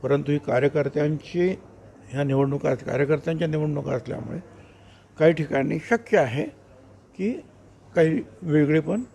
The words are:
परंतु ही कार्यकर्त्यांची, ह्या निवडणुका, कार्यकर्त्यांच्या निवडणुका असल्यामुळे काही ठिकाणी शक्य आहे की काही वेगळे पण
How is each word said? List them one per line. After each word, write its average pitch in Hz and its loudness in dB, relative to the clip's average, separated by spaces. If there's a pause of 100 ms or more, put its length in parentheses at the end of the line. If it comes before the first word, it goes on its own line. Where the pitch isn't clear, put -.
परंतु 143 0
ही 147 2
कार्यकर्त्यांची, 147 0 (520)
ह्या 139 -4
निवडणुका, 139 0
कार्यकर्त्यांच्या 151 -2
निवडणुका 147 -2
असल्यामुळे - -8 (800)
काही 160 6
ठिकाणी 151 -2
शक्य 226 0
आहे 143 0 (680)
की 208 -4 (540)
काही 160 4 (200)
वेगळे 151 4
पण 180 -4 (120)